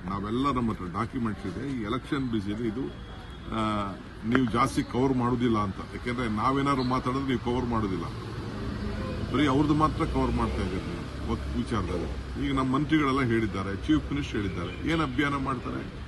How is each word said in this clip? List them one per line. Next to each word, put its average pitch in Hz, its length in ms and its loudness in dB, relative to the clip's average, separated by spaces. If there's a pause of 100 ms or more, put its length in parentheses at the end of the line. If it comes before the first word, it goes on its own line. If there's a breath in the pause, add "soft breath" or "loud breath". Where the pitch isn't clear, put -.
ನಾವೆಲ್ಲ, 107 480 0
ನಮ್ಮ 120 180 2
ಹತ್ರ 107 140 -4
ಡಾಕ್ಯುಮೆಂಟ್ಸ್ 110 600 -2
ಇದೆ. 120 340 -4
ಈ - 20 -4
ಎಲೆಕ್ಷನ್ 127 460 -2
ಬ್ಯುಸಿಲಿ 110 400 -2
ಇದು, 123 160 -2
ಆ, - 760 -8 (680)
ನೀವು 123 240 4
ಜಾಸ್ತಿ 131 300 4
ಕವರ್ 127 340 2
ಮಾಡೋದಿಲ್ಲ 120 420 2
ಅಂತ, 101 180 0 (160)
ಯಾಕೆಂದ್ರೆ 120 360 -4
ನಾವೇನಾದ್ರು 131 540 2
ಮಾತಾಡಿದ್ರೆ 127 460 0
ನೀವು 117 160 0
ಕವರ್ 120 260 0
ಮಾಡೋದಿಲ್ಲ, 95 340 0 (1300)
ಬರೀ 139 140 6
ಅವ್ರದ್ದು 147 280 6
ಮಾತ್ರ 156 300 4
ಕವರ್ 131 300 2
ಮಾಡ್ತಾ 107 280 0
ಇದ್ದೀರಿ 92 180 -2
ನೀವು 87 520 -6
ವಕ್ಫ್ - 240 -2
ವಿಚಾರದಲ್ಲಿ. 92 920 -2
ಈಗ 139 80 0
ನಮ್ಮ 135 200 2
ಮಂತ್ರಿಗಳೆಲ್ಲ 139 480 4
ಹೇಳಿದ್ದಾರೆ, 98 540 2
ಚೀಫ್ - 360 2
ಮಿನಿಸ್ಟರ್ 139 240 -2
ಹೇಳಿದ್ದಾರೆ, 87 560 -2
ಏನ್ 165 80 2
ಅಭಿಯಾನ 143 340 2
ಮಾಡ್ತಾರೆ? 131 720 -4